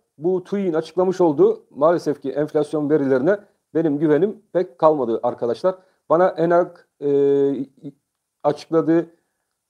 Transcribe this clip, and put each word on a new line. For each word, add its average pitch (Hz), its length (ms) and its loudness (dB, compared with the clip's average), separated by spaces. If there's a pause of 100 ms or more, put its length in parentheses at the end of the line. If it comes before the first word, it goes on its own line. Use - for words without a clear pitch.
(180)
bu 180 260 -2
tui'nin 190 300 -4
açıklamış 185 460 -2
olduğu 175 500 2
maalesef 151 520 0
ki 135 80 -6
enflasyon 147 600 -2
verilerine 143 480 2 (360)
benim 156 240 -2
güvenim 156 440 0 (100)
pek 180 260 -4
kalmadı 135 440 2
arkadaşlar. 120 520 -2 (360)
Bana 175 180 4
enak, 175 600 -2 (140)
e, 139 640 0 (760)
açıkladığı 160 640 0 (640)